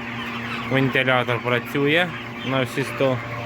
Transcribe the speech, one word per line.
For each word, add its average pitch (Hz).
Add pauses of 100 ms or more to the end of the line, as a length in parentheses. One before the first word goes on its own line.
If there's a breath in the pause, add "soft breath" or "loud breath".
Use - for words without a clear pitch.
(720)
Вентилятор 127
працює 143 (380)
на 131
всі 127
сто. 131 (280)